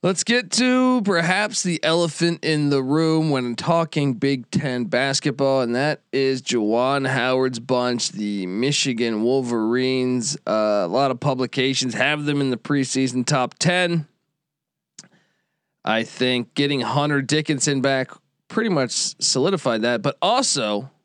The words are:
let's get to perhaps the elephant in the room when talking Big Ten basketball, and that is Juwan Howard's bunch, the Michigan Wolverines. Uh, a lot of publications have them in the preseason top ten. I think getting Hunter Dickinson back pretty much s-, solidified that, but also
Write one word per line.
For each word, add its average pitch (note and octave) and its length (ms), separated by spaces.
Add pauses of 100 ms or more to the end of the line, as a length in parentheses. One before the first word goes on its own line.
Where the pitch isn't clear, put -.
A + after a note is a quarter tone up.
let's F#3 180
get A#3+ 300
to B3+ 500
perhaps F#3 600
the F3 180
elephant E3 640
in D3+ 260
the C3+ 140
room D#3+ 460
when B2 260
talking D#3 580
Big C3 380
Ten B2+ 320
basketball, C3+ 800
and A#2 120
that C#3+ 280 (100)
is C3+ 280
Juwan B2 680
Howard's B2+ 500
bunch, B2 540
the G2+ 340
Michigan A#2 800
Wolverines. B2+ 1120 (100)
Uh, G#2+ 380
a - 20
lot C3 240
of B2 80
publications B2+ 760
have D3 320
them C#3+ 140
in C#3 100
the A#2+ 60
preseason C3 680
top B2+ 320
ten. E3+ 480 (1800)
I A2+ 180
think B2 520
getting C#3+ 280
Hunter C#3+ 400
Dickinson C#3+ 580
back C3 300 (380)
pretty A3 220
much C3+ 200
s-, - 280
solidified C3+ 640
that, A#2 200
but C#3 180
also C3+ 680 (140)